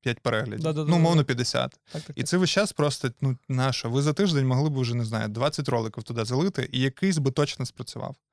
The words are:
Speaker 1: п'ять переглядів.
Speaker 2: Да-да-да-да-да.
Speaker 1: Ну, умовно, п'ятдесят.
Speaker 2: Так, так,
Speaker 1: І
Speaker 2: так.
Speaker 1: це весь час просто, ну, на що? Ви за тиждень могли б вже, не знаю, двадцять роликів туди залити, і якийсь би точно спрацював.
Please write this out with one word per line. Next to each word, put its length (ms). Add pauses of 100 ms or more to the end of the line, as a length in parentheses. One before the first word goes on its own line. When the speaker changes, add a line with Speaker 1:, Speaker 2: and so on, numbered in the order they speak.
Speaker 1:
п'ять 180
переглядів. 400
Speaker 2:
Да-да-да-да-да. 320
Speaker 1:
Ну, 60
умовно, 260
п'ятдесят. 480 (200)
Speaker 2:
Так, 120
так, 140
Speaker 1:
І 20
Speaker 2:
так. 80
Speaker 1:
це 100
весь 120
час 240
просто, 360 (120)
ну, 160 (120)
на 220
що? 180
Ви 120
за 120
тиждень 340
могли 220
б 100
вже, 160
не 100
знаю, 240
двадцять 400
роликів 340
туди 220
залити, 460
і 100
якийсь 360
би 140
точно 340
спрацював. 500 (180)